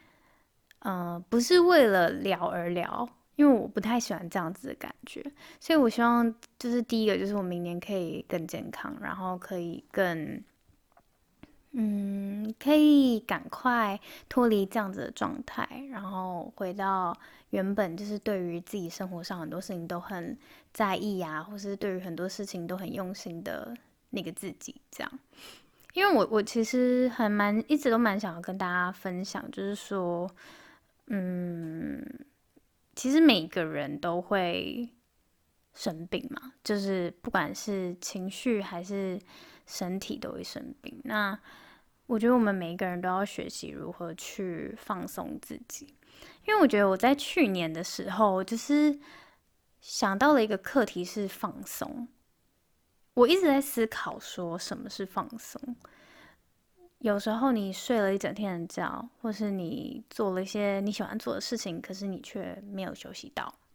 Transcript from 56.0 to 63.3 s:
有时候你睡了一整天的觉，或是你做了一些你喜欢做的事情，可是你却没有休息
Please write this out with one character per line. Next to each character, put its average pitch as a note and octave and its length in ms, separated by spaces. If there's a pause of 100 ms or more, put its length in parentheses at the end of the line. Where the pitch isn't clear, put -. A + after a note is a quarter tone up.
有 G#3 200
时 G#3+ 100
候 A#3+ 220
你 G3 220
睡 A#3 260
了 G3 140
一 G3 40
整 G3 160
天 G3 280
的 E3+ 60
觉， - 420 (120)
或 A3+ 100
是 G#3 180
你 F#3+ 600
做 G3+ 220
了 F#3 100
一 F#3+ 40
些 G3+ 360
你 G3+ 100
喜 G#3 100
欢 - 160
做 A#3 160
的 - 80
事 - 160
情， F3 240
可 - 120
是 G3 120
你 F#3+ 160
却 - 460
没 - 160
有 - 100
休 - 180
息 - 220